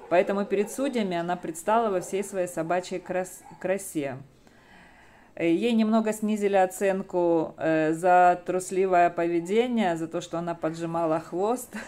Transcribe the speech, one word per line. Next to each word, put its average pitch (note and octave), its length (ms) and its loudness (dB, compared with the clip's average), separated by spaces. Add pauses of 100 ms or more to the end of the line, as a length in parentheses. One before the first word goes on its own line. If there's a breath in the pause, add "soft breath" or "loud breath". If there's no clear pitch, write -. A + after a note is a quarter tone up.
Поэтому G3 360 2
перед G3+ 260 -2
судьями A#3 460 -2
она F3 180 -4
предстала G#3 540 -2
во F#3 100 0
всей F#3+ 240 -4
своей F#3+ 240 -4
собачьей F3+ 520 -4
крас-, F3+ 440 -6 (160)
красе. D#3+ 580 -4 (1160 loud breath)
Э, E3+ 140 0
ей G#3 240 2
немного A3 400 2
снизили G#3 420 0
оценку, F#3 1000 2
э, D#3+ 360 0
за F3+ 520 6
трусливое F#3 640 2
поведение, F3 880 0
за D#3+ 100 -6
то, E3+ 140 -6
что E3+ 160 -8
она E3+ 180 -4
поджимала E3 640 -2
хвост, G3+ 560 -4 (120)